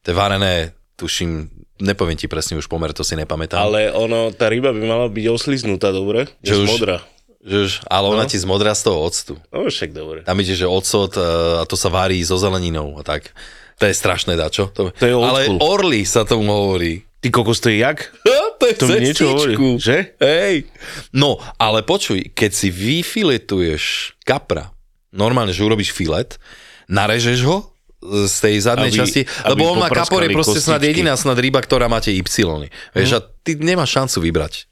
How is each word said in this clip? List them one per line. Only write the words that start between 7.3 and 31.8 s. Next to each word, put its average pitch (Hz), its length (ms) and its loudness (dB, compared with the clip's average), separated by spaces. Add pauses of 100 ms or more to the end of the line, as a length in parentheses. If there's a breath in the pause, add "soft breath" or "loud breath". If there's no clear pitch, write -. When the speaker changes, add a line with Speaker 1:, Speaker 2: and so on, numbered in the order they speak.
Speaker 1:
že 95 180 -4
už, 95 140 0 (140)
ale 98 200 0
ona 107 200 2
Speaker 2:
No. 139 40 -6
Speaker 1:
ti 107 60 -2
zmodrá 98 360 0
z - 120 -4
toho 90 160 2
octu. - 340 -4 (140)
Speaker 2:
No - 160 -6
však - 260 -6
dobre. 78 320 -12
Speaker 1:
Tam 92 140 -2
ide, 95 160 0
že 90 140 0
ocot, 95 440 2
e, 95 140 -2 (300)
a 82 100 0
to - 100 -6
sa 92 140 -2
varí 92 320 0
so 87 160 0
zeleninou 87 580 -2
a 76 80 -16
tak. 76 300 -8 (440 loud breath)
To - 80 2
je 98 80 4
strašné 90 420 -2
dačo. 82 380 -2
To 95 180 -2
Speaker 2:
To - 140 -2
je 120 80 4
old 120 160 2
Speaker 1:
ale 135 160 2
Speaker 2:
school. 98 160 0
Speaker 1:
orly 170 420 2
sa 107 220 2
tomu 107 240 0
hovorí. 95 560 0 (140)
Speaker 2:
Ty 123 100 -2
kokos, 117 320 2
to - 80 2
je 110 100 2
jak? 139 300 -2 (160)
Speaker 1:
<laughs> 440 320 2
To - 80 2
je 240 100 4
Speaker 2:
To 127 140 2
mi 175 160 4
niečo 151 240 2
hovorí, 139 240 2
Speaker 1:
cestičku. 131 240 2
Speaker 2:
že? 156 400 0
Speaker 1:
Hej. 160 480 2 (480 loud breath)
No, 135 240 2 (180 loud breath)
ale 110 300 2
počuj, 135 480 -2
keď 107 180 2
si 95 220 -2 (540)
vyfiletuješ 92 560 0 (400)
kapra, 90 480 -2 (400)
normálne, 110 400 0
že 87 100 -2
urobíš 104 300 2
filet, 82 480 -4 (480 loud breath)
narežeš 113 560 2
ho 175 260 0 (380)
z 101 320 0
tej 104 240 2
zadnej 117 260 2
Speaker 2:
Aby, 113 100 2
Speaker 1:
časti, 127 220 2 (220 loud breath)
Speaker 2:
aby 131 100 0
Speaker 1:
lebo 139 160 2
on 180 100 2
má, 175 100 2
kapor 170 340 2
je 165 80 2
Speaker 2:
popraskali 101 40 2
Speaker 1:
proste 160 240 2
snad 151 200 0
Speaker 2:
kostičky. 143 160 2
Speaker 1:
jediná 170 200 2
snad 127 220 0
ryba, 131 220 2
ktorá 123 280 2